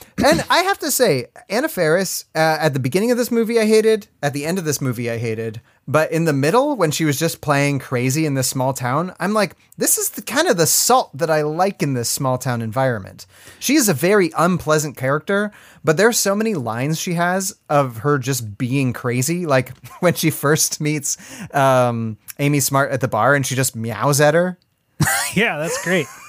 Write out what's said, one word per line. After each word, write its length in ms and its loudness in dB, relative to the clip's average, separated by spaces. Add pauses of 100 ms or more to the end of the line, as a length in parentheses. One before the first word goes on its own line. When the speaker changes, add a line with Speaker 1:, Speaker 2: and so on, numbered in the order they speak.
(240)
Speaker 1:
And 240 4
I 120 2
have 180 -2
to 140 -6
say, 340 2 (220)
Anna 200 -2
Faris, 560 0 (120)
uh, 20 0 (220)
at 120 2
the 60 -2
beginning 320 0
of 80 2
this 140 -2
movie 260 2
I 80 4
hated, 400 4 (160)
at 100 -2
the 140 -4
end 120 -2
of 60 -6
this 160 -2
movie 300 -2
I 80 -4
hated, 420 -6 (280)
but 240 2
in 120 0
the 80 2
middle, 440 2
when 160 0
she 120 -2
was 140 2
just 220 -2
playing 400 0
crazy 460 -2
in 80 -2
this 120 0
small 260 -2
town, 460 -4
I'm 140 -4
like, 240 -2 (200)
"This 220 0
is 120 -4
the, 120 -12
kind 240 -2
of 100 2
the 120 2
salt 500 2
that 120 -2
I 120 2
like 400 0
in 120 0
this 140 -2
small 300 -2
town 240 -4
environment." 640 -4 (320)
She 160 0
is 140 4
a 60 2
very 440 2
unpleasant 580 0
character, 540 -2 (320)
but 140 2
there 100 4
are 60 4
so 240 0
many 180 -2
lines 420 -2
she 180 -4
has 440 -2 (120)
of 280 0
her 200 0
just 380 -6
being 360 -2
crazy, 540 -2
like 300 0 (100)
<laughs> 120 -20
when 160 2
she 160 0
first 500 0
meets, 360 -4 (360)
um, 680 2 (200)
Amy 220 2
Smart 320 0
at 80 -4
the 80 -2
bar 260 2
and 100 0
she 120 -4
just 180 -2
meows 460 -2
at 140 4
her. 240 0 (420)
Speaker 2:
<laughs> 340 -2
Yeah, 240 0
that's 240 -6
great. 240 -2 (220)